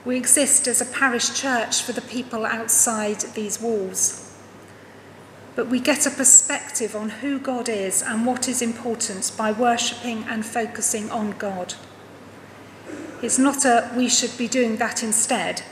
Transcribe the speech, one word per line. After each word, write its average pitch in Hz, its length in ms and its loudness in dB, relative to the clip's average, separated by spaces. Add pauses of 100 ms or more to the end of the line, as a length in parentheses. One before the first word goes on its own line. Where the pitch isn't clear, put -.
We 254 140 0
exist - 500 4
as 247 140 0
a 247 40 -2
parish 247 500 0
church 254 480 0
for 247 80 -4
the 233 100 -2
people 226 420 -6
outside 220 760 0 (160)
these 208 260 -4
walls. 202 600 -2 (1300)
But 240 120 -2
we 247 120 0
get 277 280 2
a - 20 2
perspective 254 880 4
on 214 260 -6
who 277 160 -2
God 247 320 -4
is 196 320 0
and 226 240 0
what 247 220 0
is 240 120 0
important 226 760 -2
by 214 140 2
worshipping 233 760 0
and 220 160 -4
focusing 220 680 -4
on 214 260 -2
God. 185 380 -6 (1500)
It's 233 160 0
not 277 280 4
a, 240 300 6
"We 247 140 2
should - 260 2
be 233 120 -2
doing 233 300 2
that 226 260 -2
instead." 208 580 0 (100)